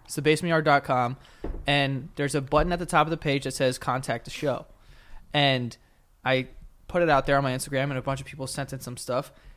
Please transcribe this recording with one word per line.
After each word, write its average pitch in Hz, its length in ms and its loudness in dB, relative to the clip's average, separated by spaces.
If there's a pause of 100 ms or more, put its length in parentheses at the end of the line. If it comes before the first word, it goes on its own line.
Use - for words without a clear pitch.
It's - 120 -12
the 156 60 -4
basement 156 280 4
yard 160 140 2
dot 143 200 6
com, 127 320 0 (500)
and 139 500 0
there's 143 180 -2
a 151 60 0
button 151 320 0
at 175 80 -2
the 175 60 -6
top 156 200 4
of 160 40 -4
the 165 60 -2
page 139 280 0
that 131 100 -4
says 127 240 2
"Contact 127 460 -4
the - 60 -14
show," - 360 -4 (680)
and 131 420 2 (480)
I 131 240 2 (400)
put 175 140 2
it 170 60 2
out 139 180 4
there 139 100 4
on 139 80 4
my 131 80 0
Instagram, 131 320 -2
and 143 140 -2
a 123 40 -6
bunch 135 180 -2
of 135 60 -12
people 135 200 -10
sent 135 260 -6
in 135 80 -8
some 123 160 -10
stuff. 127 360 -4 (240)